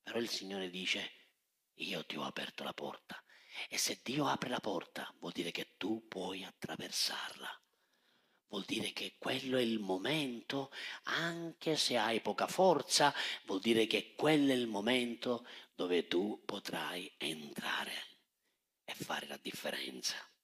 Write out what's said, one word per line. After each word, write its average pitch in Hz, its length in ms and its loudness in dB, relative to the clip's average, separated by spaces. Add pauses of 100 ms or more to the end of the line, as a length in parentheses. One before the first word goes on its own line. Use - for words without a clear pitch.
Però - 160 -4
il 117 100 0
Signore 95 440 -4
dice, 92 400 -2 (640)
"Io 85 280 -4
ti - 140 -8
ho 76 60 -4
aperto - 400 -6
la - 100 -4
porta." - 500 -10 (440)
E - 100 -4
se - 240 0
Dio 143 240 0
apre 135 220 2
la 120 140 -2
porta, - 580 -4
vuol 85 140 -6
dire 85 180 -4
che - 240 -8
tu 110 320 -2
puoi 92 380 -6
attraversarla. - 1160 -4 (880)
Vuol 98 160 -6
dire - 300 -2
che - 240 -8
quello 131 400 0
è 123 40 4
il 113 180 4
momento, 123 920 0 (320)
anche 165 720 -2
se 127 220 2
hai 110 240 4
poca 98 260 0
forza, 156 680 6 (300)
vuol 98 160 -2
dire 113 260 6
che - 300 0
quello 143 380 6
è - 20 6
il 120 120 2
momento 120 800 0 (300)
dove 87 320 2
tu 101 380 0
potrai 90 720 -6
entrare - 760 -4 (920)
e - 80 -10
fare - 340 -6
la - 100 -8
differenza. - 800 -6 (280)